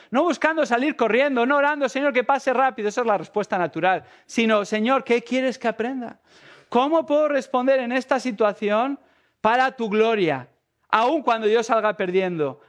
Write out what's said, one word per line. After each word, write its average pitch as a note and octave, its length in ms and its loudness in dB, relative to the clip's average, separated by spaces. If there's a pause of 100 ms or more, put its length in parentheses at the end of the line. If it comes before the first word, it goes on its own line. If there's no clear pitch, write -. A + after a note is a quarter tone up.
(100)
no B3+ 120 2
buscando D#4 440 0
salir B3 300 0
corriendo, A#3+ 500 2
no C#4+ 100 2
orando, C#4+ 320 0
"Señor, C#4 240 -2
que A#3+ 120 0
pase C#4 280 0
rápido", A#3+ 380 0
esa B3 100 -4
es A#3 60 -2
la G#3 100 2
respuesta G3 400 -4
natural, E3+ 480 0 (220)
sino, A3 400 0
"Señor, A#3+ 360 0
¿qué A#3+ 200 0
quieres B3+ 360 -4
que - 100 -6
aprenda? A#3+ 520 -6 (480)
¿Cómo D4+ 380 2
puedo D4+ 220 2
responder C4 520 0
en A#3+ 120 -4
esta B3+ 280 0
situación G#3+ 800 -2 (400)
para B3+ 320 2
tu A#3 160 -6
gloria?". G3 600 0 (420)
Aun A#3+ 320 2
cuando A3+ 240 0
yo A3 160 2
salga G#3+ 340 0
perdiendo, F3+ 720 -2